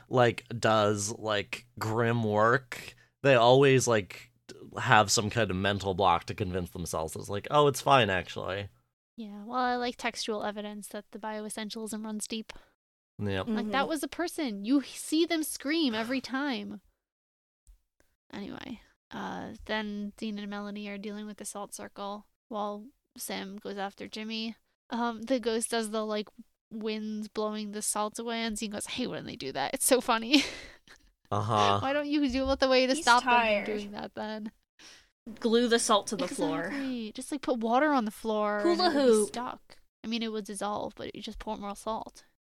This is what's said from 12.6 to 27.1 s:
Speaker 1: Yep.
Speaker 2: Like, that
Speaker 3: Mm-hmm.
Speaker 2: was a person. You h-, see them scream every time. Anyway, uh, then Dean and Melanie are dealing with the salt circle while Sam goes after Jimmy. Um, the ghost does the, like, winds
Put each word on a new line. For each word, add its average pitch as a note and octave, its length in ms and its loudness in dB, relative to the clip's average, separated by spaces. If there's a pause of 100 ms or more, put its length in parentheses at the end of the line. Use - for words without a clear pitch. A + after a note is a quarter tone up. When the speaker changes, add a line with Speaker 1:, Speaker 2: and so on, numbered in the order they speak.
Speaker 1:
Yep. G2 260 -2
Speaker 2:
Like, G#3+ 220 -2
that C4 120 0
Speaker 3:
Mm-hmm. C#4+ 80 0
Speaker 2:
was D#4 120 -2
a D#4 60 -6
person. C4+ 580 -6
You C4+ 160 4
h-, - 180 -12
see D#4+ 280 0
them D#4+ 160 0
scream C#4+ 500 -2
every A3+ 260 -2
time. A3 640 -6 (1500)
Anyway, - 480 -12 (300)
uh, G3 380 -10 (160)
then G#3 520 -6
Dean G#3+ 220 -8
and G#3 100 -10
Melanie G#3 380 -10
are G3+ 100 -10
dealing G#3 300 -10
with G#3 100 -14
the G#3 80 -14
salt G3+ 280 -12
circle G3+ 520 -12 (240)
while G#3 360 -6 (320)
Sam F#3+ 400 -8
goes G3+ 200 -10
after G3 300 -8
Jimmy. A3 480 -8 (340)
Um, A#3 340 -4
the B3+ 160 0
ghost A3+ 300 -2
does A3+ 220 -2
the, A3 140 -2
like, G#3+ 220 -4 (440)
winds G#3+ 560 -6